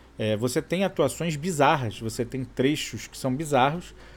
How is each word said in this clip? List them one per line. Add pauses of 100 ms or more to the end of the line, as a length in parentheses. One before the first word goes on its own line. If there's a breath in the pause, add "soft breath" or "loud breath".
(180 soft breath)
É,
você
tem
atuações
bizarras,
você
tem
trechos
que
são
bizarros, (220 loud breath)